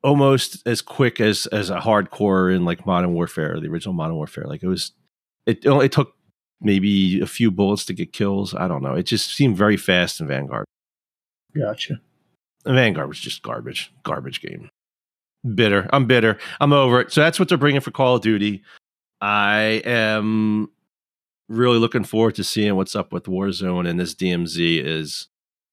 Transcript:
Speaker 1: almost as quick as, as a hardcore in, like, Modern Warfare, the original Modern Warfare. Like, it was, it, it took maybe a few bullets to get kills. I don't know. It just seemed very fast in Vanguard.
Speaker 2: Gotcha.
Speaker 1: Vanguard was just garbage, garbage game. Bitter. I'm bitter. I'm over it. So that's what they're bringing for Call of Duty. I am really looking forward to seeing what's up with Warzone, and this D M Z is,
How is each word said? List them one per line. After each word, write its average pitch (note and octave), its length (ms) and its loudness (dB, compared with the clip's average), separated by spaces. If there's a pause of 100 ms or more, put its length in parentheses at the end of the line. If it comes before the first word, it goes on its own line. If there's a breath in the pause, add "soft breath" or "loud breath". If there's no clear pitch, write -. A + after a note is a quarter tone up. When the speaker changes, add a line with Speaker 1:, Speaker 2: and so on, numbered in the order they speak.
Speaker 1:
almost C#3 640 2
as A#2+ 160 -2
quick - 380 0
as, G#2+ 260 0
as G2+ 240 -4
a F2+ 80 -4
hardcore G2 720 2
in, F2+ 120 2
like, F2 200 -2
Modern F2+ 300 0
Warfare, D#2+ 460 -4
the D2+ 80 -8
original E2+ 260 -6
Modern E2 220 -4
Warfare. D2+ 320 -10
Like, D#2 160 -10
it F#2 40 -2
was, F2+ 220 -4 (560)
it, A2+ 180 -2
it C3+ 280 4
took - 240 0 (440)
maybe G2 600 2
a D#2+ 60 -2
few A2 260 0
bullets G2 320 0
to F2+ 100 -8
get F2 180 -8
kills. G2 400 -4
I - 140 -4
don't D2+ 160 -4
know. C2+ 120 -4
It F2 100 -2
just - 280 -2
seemed B2 240 2
very G#2 200 4
fast F2+ 440 0
in D#2 60 -8
Vanguard. C2+ 380 -6 (920)
Speaker 2:
Gotcha. A#2 440 -6 (680)
Speaker 1:
Vanguard A2 400 2
was - 140 -14
just - 240 -12
garbage, A#1 480 -10 (100)
garbage C2 380 -8
game. - 300 -16 (840)
Bitter. G2+ 380 2
I'm C3+ 140 4
bitter. A2+ 320 4 (200 loud breath)
I'm C#3+ 140 4
over B2+ 300 4
it. - 100 -6
So D#3 80 4
that's D#3+ 180 2
what F#3 120 0
they're E3+ 80 2
bringing C#3 240 2
for - 80 -12
Call B2+ 260 2
of G#2 60 0
Duty. G#2 400 0 (580 loud breath)
I G#2 640 0
am G#2+ 840 0 (800)
really A#2+ 280 2
looking A2+ 260 0
forward A2 320 0
to F#2+ 80 -6
seeing G#2 320 0
what's F#2+ 200 -2
up G2 160 -6
with F2+ 120 -8
Warzone, F#2 640 -4
and F2 140 -2
this E2+ 140 -4
D F#2 160 -2
M F2 160 -2
Z E2+ 320 0
is, D#2 500 -6 (440)